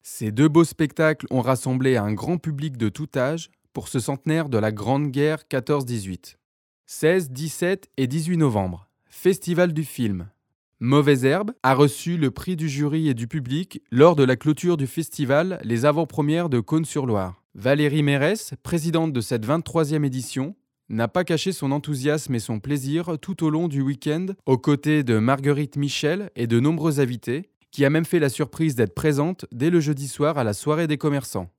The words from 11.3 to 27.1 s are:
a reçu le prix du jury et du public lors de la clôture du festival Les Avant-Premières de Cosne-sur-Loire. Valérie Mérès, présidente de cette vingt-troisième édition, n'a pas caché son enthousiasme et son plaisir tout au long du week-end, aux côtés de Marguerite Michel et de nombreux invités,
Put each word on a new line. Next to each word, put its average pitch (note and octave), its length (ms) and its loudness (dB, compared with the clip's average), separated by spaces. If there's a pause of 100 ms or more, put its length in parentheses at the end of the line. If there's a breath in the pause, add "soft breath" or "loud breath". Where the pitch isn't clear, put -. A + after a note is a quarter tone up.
a C3 120 6
reçu D3 420 2
le D3 140 0
prix - 260 -6
du D#3 140 -4
jury D3 400 0
et B2+ 40 2
du A#2 140 -6
public C#3+ 600 -6
lors D#3 260 8
de C#3+ 80 6
la B2+ 120 4
clôture D#3 420 0
du C3+ 80 -2
festival C#3 760 -2
Les A2+ 200 -2
Avant-Premières D#3 640 2
de B2 120 2
Cosne-sur-Loire. A#2+ 840 -2 (120)
Valérie C#3+ 480 2
Mérès, C#3+ 600 0
présidente E3 500 -2
de B2 80 -2
cette A2+ 240 -4
vingt-troisième D3+ 600 0
édition, C3 520 -4 (340)
n'a A2 180 0
pas F3+ 160 0
caché E3+ 280 -2
son C#3 200 -4
enthousiasme C#3+ 640 -2
et A#2 60 0
son G#2+ 200 -6
plaisir D3 580 -4
tout - 240 -8
au D#3+ 60 2
long D#3+ 200 0
du C#3 120 -2
week-end, D3 460 -2 (180)
aux C3 140 4
côtés D3 440 2
de A#2+ 160 2
Marguerite C#3 580 0
Michel D3 600 -2
et A#2+ 100 -2
de A#2 140 4
nombreux D3+ 400 2
invités, B2 480 -2 (220)